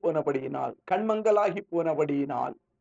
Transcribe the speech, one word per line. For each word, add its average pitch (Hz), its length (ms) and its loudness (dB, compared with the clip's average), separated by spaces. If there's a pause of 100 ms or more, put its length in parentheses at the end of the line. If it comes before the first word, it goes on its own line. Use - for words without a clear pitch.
போனபடியினால், 139 720 -2 (160)
கண்மங்கலாகி 208 800 2
போனபடியினால், 143 840 0 (260)